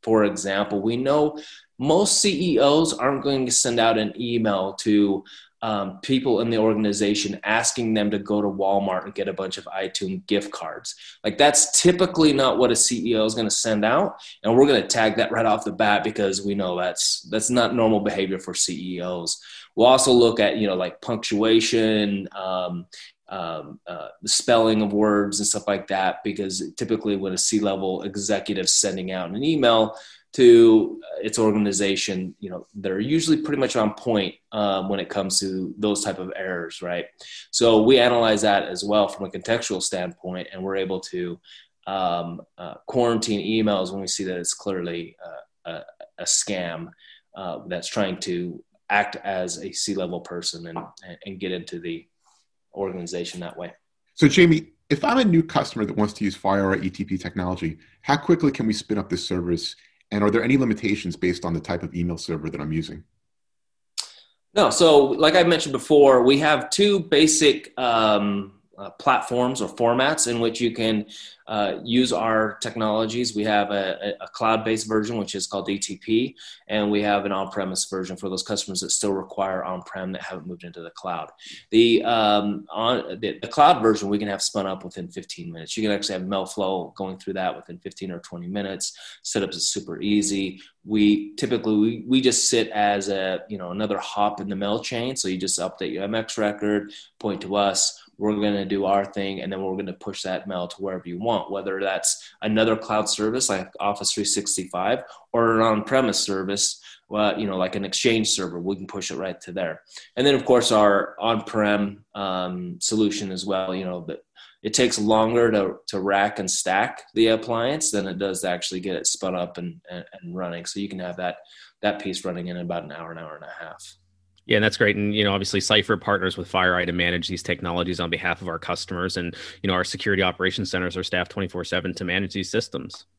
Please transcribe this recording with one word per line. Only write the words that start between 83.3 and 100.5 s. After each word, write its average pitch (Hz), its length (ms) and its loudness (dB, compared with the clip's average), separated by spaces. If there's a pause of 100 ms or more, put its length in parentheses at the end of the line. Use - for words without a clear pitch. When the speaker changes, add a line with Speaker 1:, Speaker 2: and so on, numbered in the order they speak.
Speaker 1:
the - 80 -10
cloud 156 340 4
version, 104 260 2
we 101 100 0
can 101 100 -4
have 98 120 -4
spun 98 260 -4
up 95 180 -8
within 87 240 -12
fifteen 87 440 -14
minutes. 82 240 -12
You 110 60 -4
can 104 100 0
actually 101 220 -4
have 92 120 -6
mail 95 200 -2
flow 95 500 -4
going 95 220 -8
through 95 160 -10
that 92 200 -4
within 87 240 -16
fifteen 92 320 -12
or 85 100 -10
twenty 87 280 -14
minutes. 98 480 -8 (260)
Setup 98 280 -2
is - 180 -4
super - 320 -6
easy. 98 600 0 (240)
We 104 500 2
typically, 110 420 0
we, 110 300 2
we 131 140 2
just 123 280 2
sit 113 220 2
as 101 400 0
a, 95 380 -2
you 104 100 -10
know, 90 140 -10
another 101 260 -2
hop 104 420 -2
in 98 80 -8
the 101 80 -6
mail 101 240 -2
chain. 120 360 -6
So - 120 -4
you 92 80 -2
just 92 220 -4
update 90 340 -6
your 95 120 -6
M 104 100 -4
X 113 240 -4
record, 104 540 0 (280)
point 98 220 -4
to 92 140 -4
us, 101 440 0 (160)
we're 104 180 -2
gonna 101 300 -2
do 98 200 -2
our 98 200 2
thing, 98 360 -6
and 95 120 -6
then 95 80 -6
we're 95 160 -4
gonna 95 160 -6
push - 300 -12
that 92 240 -6
mail 90 220 -6